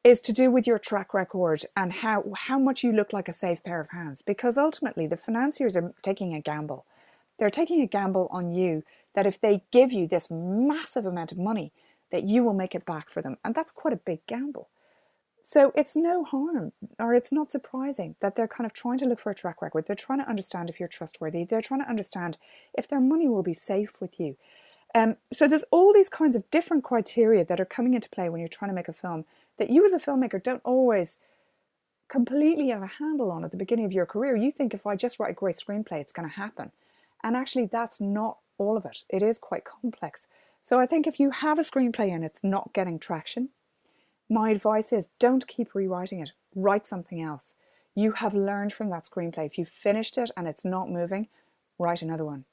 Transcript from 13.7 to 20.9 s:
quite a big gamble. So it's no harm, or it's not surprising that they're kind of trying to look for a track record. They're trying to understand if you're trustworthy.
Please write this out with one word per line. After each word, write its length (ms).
quite 200
a 40
big 280
gamble. 440
So 340
it's 220
no 260
harm, 480
or 160
it's 200
not 180
surprising 680
that 160
they're 100
kind 180
of 60
trying 280
to 60
look 140
for 120
a 40
track 260
record. 240
They're 120
trying 220
to 100
understand 400
if 100
you're 80
trustworthy. 560